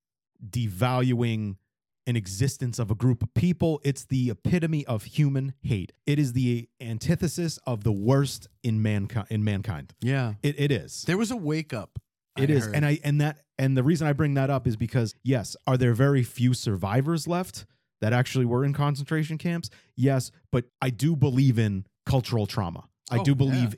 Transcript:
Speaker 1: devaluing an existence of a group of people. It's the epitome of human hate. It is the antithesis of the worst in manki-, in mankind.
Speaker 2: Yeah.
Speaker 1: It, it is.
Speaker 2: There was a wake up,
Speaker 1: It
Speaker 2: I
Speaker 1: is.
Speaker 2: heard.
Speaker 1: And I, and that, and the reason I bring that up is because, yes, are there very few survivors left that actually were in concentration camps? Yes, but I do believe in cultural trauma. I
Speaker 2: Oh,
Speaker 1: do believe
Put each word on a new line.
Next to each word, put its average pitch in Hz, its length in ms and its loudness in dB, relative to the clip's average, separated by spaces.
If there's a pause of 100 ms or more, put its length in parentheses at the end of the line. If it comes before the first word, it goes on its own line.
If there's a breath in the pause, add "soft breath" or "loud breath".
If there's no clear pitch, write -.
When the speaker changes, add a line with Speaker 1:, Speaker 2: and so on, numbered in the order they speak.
(460)
Speaker 1:
devaluing 117 1120 0 (500)
an 120 80 2
existence 113 640 -2
of 107 100 -2
a 110 60 0
group 123 260 2
of - 120 -4
people. 165 500 2
It's 139 220 -2
the 127 240 0
epitome 160 560 0
of 113 180 -4
human 135 580 0
hate. 98 320 -2 (120)
It 147 120 0
is 135 160 2
the 120 340 0 (140)
antithesis 160 840 -2
of 113 160 -4
the 113 80 2
worst 131 560 0 (160)
in 110 180 0
manki-, 104 480 -2
in 104 140 -2
mankind. 98 580 -4
Speaker 2:
Yeah. 123 400 -2
Speaker 1:
It, 143 180 -2
it 143 120 2
is. - 320 -6
Speaker 2:
There 180 140 0
was 220 140 -2
a 254 60 -6
wake 156 360 -4
up, 101 260 -10 (380)
Speaker 1:
It 135 120 2
Speaker 2:
I 151 40 4
Speaker 1:
is. 123 120 4
Speaker 2:
heard. 107 100 -4
Speaker 1:
And 147 100 2
I, 151 180 2
and 147 180 2
that, 147 200 -2 (160)
and 135 200 2
the 127 60 4
reason 156 240 2
I 147 60 2
bring 147 220 0
that 135 140 0
up 131 180 0
is 113 80 0
because, 113 480 0
yes, 123 320 -2 (120)
are 131 100 4
there 123 160 4
very 135 300 4
few 123 300 0
survivors 123 720 -2
left 175 380 -4 (360)
that 110 120 0
actually 127 320 2
were 123 200 2
in 143 80 0
concentration 147 640 -2
camps? 170 320 -4 (260 soft breath)
Yes, 131 360 2 (200 soft breath)
but 123 140 0 (160)
I 131 80 0
do 135 260 0
believe 131 440 4
in 101 260 0 (200)
cultural 117 420 0
trauma. 87 380 -6 (260)
I 120 60 2
Speaker 2:
Oh, 117 60 0
Speaker 1:
do 139 120 4
believe 131 420 2